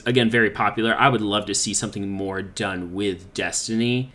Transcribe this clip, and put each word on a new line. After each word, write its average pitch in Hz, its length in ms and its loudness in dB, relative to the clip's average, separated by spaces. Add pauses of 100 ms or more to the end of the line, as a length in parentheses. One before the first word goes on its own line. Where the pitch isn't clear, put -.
again, 120 240 4
very 113 200 4
popular, 110 440 0
I 135 140 6
would 117 120 4
love 104 260 0
to 101 80 -2
see 101 200 -2
something 101 340 -4
more 95 340 -4
done 92 520 -6
with 95 400 -4
Destiny 117 800 -2